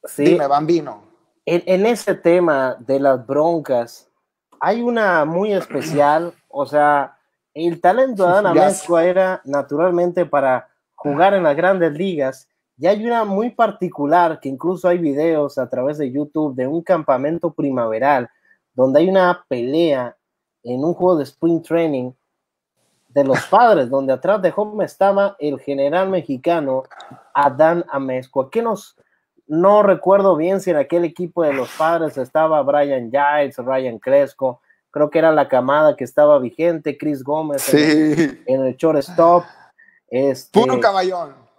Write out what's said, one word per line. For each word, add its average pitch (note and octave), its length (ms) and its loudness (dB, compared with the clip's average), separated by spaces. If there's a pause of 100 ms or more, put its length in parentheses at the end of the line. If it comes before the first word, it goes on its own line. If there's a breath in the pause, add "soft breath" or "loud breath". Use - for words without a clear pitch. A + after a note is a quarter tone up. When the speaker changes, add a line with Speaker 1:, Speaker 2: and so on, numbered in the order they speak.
Speaker 1:
Sí. - 200 -6
Speaker 2:
Dime, D#3+ 220 4
Bambino. C#3+ 560 -2 (420)
Speaker 1:
En, E3+ 220 -2
en F#3+ 200 0
ese G#3+ 280 -2
tema D#3+ 680 0
de C3+ 200 -2
las B2+ 260 0
broncas, C#3+ 840 -2 (520)
hay G#3+ 220 -2
una G#3 420 0
muy F#3 280 -2
especial, D#3 800 0 (160)
o C#3 180 -6
sea, D3 520 0 (360)
el E3 260 -4
talento G#3 440 2
de F3 60 2
Adán G3+ 140 2
Speaker 2:
<laughs> F3 100 2
Ya - 80 4
sé. F#3 40 4
Speaker 1:
Amezcua E3+ 380 0
era F#3 400 0
naturalmente F3 800 -2
para C3+ 420 -2 (260)
jugar D#3+ 400 0
en F#3 80 0
las D3 140 0
grandes F3 360 0
ligas, D3 560 -6 (300)
y D3 80 -4
hay G#3 200 0
una A#3 180 -2
muy G#3 260 -4
particular E3+ 880 0
que C3+ 120 -10
incluso D#3+ 380 -6
hay F3 100 2
videos D3+ 580 -2
a B2+ 140 -4
través C3+ 280 -4
de C#3 140 -4
YouTube D3 420 -4
de B2+ 120 -4
un E3 160 -4
campamento D#3+ 680 -2
primaveral B2 760 -2 (460)
donde C3+ 260 2
hay F3+ 80 2
una F3+ 400 2
pelea C3 640 -2 (480)
en B2+ 220 -6
un E3+ 80 -2
juego F3+ 240 2
de C#3+ 80 -2
spring E3 380 -2
training D3 500 -4 (960)
de C#3 160 0
los C3 160 2
Speaker 2:
<laughs> - 60 -12
Speaker 1:
Padres, G3 420 4
donde C3+ 240 -2
atrás F#3 300 -2
de E3+ 120 0
home G#3 300 -4
estaba G3 540 0
el C#3+ 200 -4
general C#3+ 520 -2
mexicano C#3+ 720 -4 (500)
Adán D3 560 2
Amezcua. C3 640 -6
¿Qué A3+ 100 -2
nos, A3+ 340 -6 (520)
no G3 360 4
recuerdo F#3+ 540 2
bien F3+ 240 -2
si F#3 80 -6
en D#3+ 80 0
aquel E3+ 300 0
equipo E3+ 380 -6
de C#3+ 100 0
los B2+ 240 -4
Padres D#3+ 400 -2
estaba D#3 440 0
Brian C3+ 480 -2
Giles, C#3+ 460 0
Ryan B2+ 420 -4
Cresco, C3+ 600 0 (300)
creo D3 180 0
que E3 120 -2
era D#3+ 120 4
la D3 160 2
camada C#3+ 480 2
que B2+ 80 -8
estaba D3 340 4
vigente, D#3 600 -4
Chris D3 260 -6
Gómez D3 480 -4
en D3 80 6
el, D3+ 360 2
Speaker 2:
Sí. D3+ 280 -2
Speaker 1:
en C3 220 0
el B2+ 100 -4
shortstop. E3+ 680 2 (640 soft breath)
Este, C3 520 0
Speaker 2:
Puro C4 180 0
caballón. F#3 680 -2 (120)